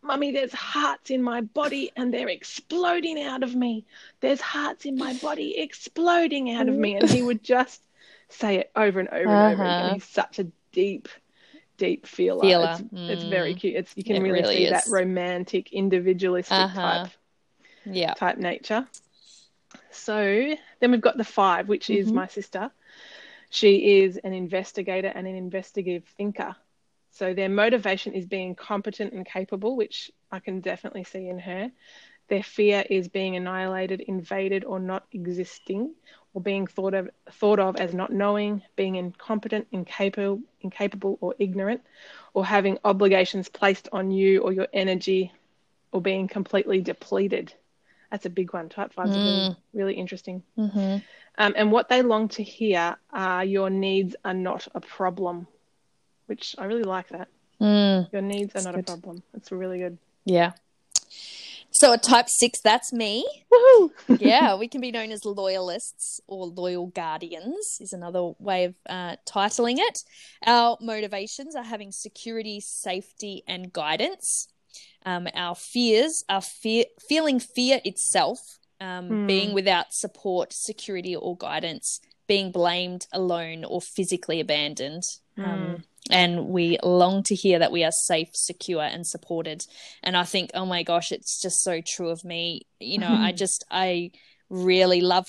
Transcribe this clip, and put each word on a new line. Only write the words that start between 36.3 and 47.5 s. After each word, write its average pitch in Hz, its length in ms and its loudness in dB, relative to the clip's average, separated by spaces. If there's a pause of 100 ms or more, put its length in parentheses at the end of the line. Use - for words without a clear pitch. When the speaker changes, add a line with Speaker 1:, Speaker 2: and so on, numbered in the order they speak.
Speaker 1:
or 190 80 -6
being 196 260 -2
thought 190 260 -4
of, 190 160 -4 (220)
thought 208 280 4
of 190 180 2
as 175 160 -2
not 185 180 -4
knowing, 208 520 0 (120)
being 190 200 -2
incompetent, 208 760 -6
incapable, 196 680 -4 (180)
incapable 196 640 -4
or 180 180 -4
ignorant, 196 420 -2 (520)
or 196 120 0
having 196 380 2
obligations 196 640 4
placed - 460 0
on 190 180 -2
you 190 300 6
or 190 100 0
your 190 220 -2
energy, 190 580 0 (640)
or 190 80 -2
being 190 260 -2
completely 196 540 0
depleted. 190 720 -4 (580)